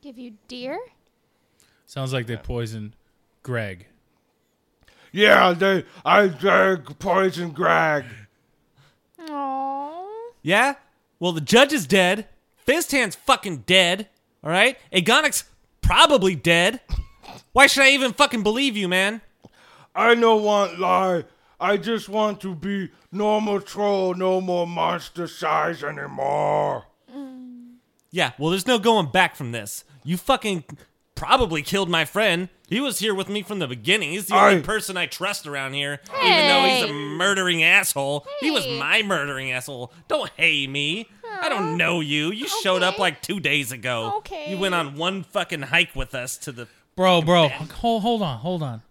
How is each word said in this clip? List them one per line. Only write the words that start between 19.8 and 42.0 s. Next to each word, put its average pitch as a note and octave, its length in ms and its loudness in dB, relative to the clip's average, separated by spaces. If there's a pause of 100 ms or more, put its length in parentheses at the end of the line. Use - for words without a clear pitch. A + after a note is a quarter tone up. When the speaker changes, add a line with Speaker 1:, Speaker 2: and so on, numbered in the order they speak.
Speaker 3:
"I A3+ 180 4
no A3+ 220 6
want G3+ 440 2
lie. F#3 440 2 (360)
I G3+ 180 2
just G#3+ 300 -4
want G#3 340 -2
to F#3+ 120 -8
be F#3 380 -6 (200)
normal G#3+ 500 0
troll, G3 520 0
no F#3 260 0
more F3+ 280 -2
monster E3+ 600 -4
size D#3 560 -2
anymore." D3 1000 -2 (280)
Speaker 1:
Mm. B3 640 -16 (340)
Speaker 4:
Yeah, D#3 260 -2
well, D#3 140 -2
there's F#3+ 160 -2
no B3 100 2
going G#3+ 300 2
back F3 280 2
from B2 180 -10
this. G#2+ 300 -10 (200)
You F3 140 -4
fucking G3+ 460 -2 (520)
probably E3 480 -4
killed G3 260 -4
my E3 160 -2
friend. F#3 420 -4 (220)
He G#3 100 -4
was C4+ 200 -6
here G3+ 160 -4
with F#3+ 140 -6
me G#3 140 -6
from G#3 160 -10
the D#3 80 -4
beginning. C#3+ 440 -2
He's F#3+ 160 -8
the G3 80 -2
only G3+ 220 6
Speaker 3:
I D#3 40 0
Speaker 4:
person F#3+ 360 -6
I F3 100 -2
trust F#3+ 400 -8
around C3+ 260 -8
here, C#3+ 260 -6 (220)
even E4+ 260 4
though C#4 180 4
he's C4 180 2
a - 40 -2
Speaker 1:
Hey. - 60 -6
Speaker 4:
murdering E3+ 680 0
asshole. D3 640 2 (140)
He D#4 100 0
was B3+ 140 0
Speaker 1:
Hey. A#3+ 120 -6
Speaker 4:
my E3+ 260 2
murdering C#3+ 480 -4
asshole. B2 400 -10 (180)
Don't G3 260 -2
hate D3+ 340 0
me. D3 380 -4 (340)
I E4+ 80 -4
don't G3 240 -2
Speaker 1:
Aw. E3+ 40 -4
Speaker 4:
know E3+ 240 0